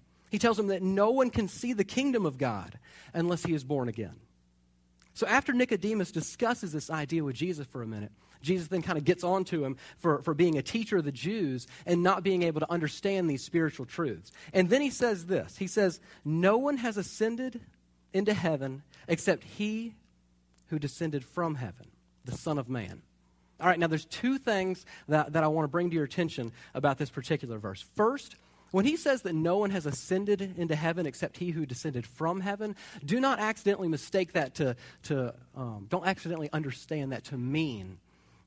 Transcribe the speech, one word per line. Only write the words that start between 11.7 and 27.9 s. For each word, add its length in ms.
and 180
not 200
being 200
able 160
to 120
understand 580
these 140
spiritual 420
truths. 460
And 160
then 120
he 100
says 340
this. 320
He 100
says, 320
"No 340
one 200
has 200
ascended 640
into 200
heaven 500
except 360
he 520
who 100
descended 480
from 300
heaven, 320
the 120
Son 220
of 100
Man." 320
All 80
right, 120
now 80
there's 180
two 320
things 480
that, 260
that 100
I 40
wanna 200
bring 220
to 60
your 100
attention 460
about 240
this 100
particular 480
verse. 260